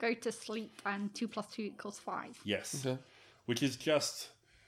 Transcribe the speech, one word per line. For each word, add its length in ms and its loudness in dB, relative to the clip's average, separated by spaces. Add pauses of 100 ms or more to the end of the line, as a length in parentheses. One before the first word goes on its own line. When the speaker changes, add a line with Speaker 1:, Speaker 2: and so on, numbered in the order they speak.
Speaker 1:
Go 140 4
to 180 -2
Sleep 520 -6
and 300 0
two 140 0
plus 180 -4
two 160 -6
equals 380 -6
five. 420 -6
Speaker 2:
Yes. 420 0
Speaker 3:
Okay. 140 2 (480)
Speaker 2:
Which 160 2
is 140 4
just, 540 2 (360)